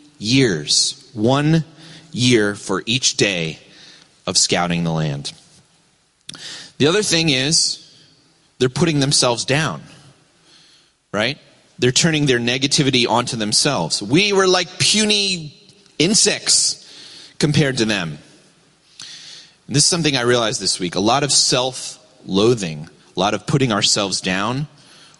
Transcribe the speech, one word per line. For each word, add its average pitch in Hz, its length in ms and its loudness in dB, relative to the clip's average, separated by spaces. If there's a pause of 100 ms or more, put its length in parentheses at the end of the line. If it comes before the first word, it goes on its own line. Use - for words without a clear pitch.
(180)
years. 104 960 0
One 147 500 2 (480)
year 107 420 2
for 95 320 -4
each 123 300 -2
day 85 420 0 (680)
of 92 100 -4
scouting 87 480 0
the 82 80 -2
land. 73 400 -4 (1500)
The 135 100 2
other 202 140 2
thing 165 280 0
is, 139 600 -2 (680)
they're 127 100 2
putting 151 320 0
themselves 131 440 0
down, 131 380 -2 (1300)
right? 113 260 -2 (400)
They're 127 140 4
turning 156 340 2
their 123 140 4
negativity 127 680 0
onto 120 280 0
themselves. 107 640 -2
"We 175 300 2
were 190 160 4
like 180 300 0
puny 202 800 0 (420)
insects - 840 0 (540)
compared 147 400 2
to 113 60 2
them." 87 340 -2 (1500)
And - 80 -8
this 143 100 2
is - 40 2
something 156 280 0
I 123 60 0
realized 120 380 0
this 92 180 -2
week. 87 160 -4
A 92 60 -2
lot 120 220 2
of 143 100 -2
self-loathing, 107 1600 -2 (280)
a 92 40 -4
lot 104 140 2
of 101 120 -8
putting 135 260 2
ourselves 101 480 0
down, 110 480 -2 (500)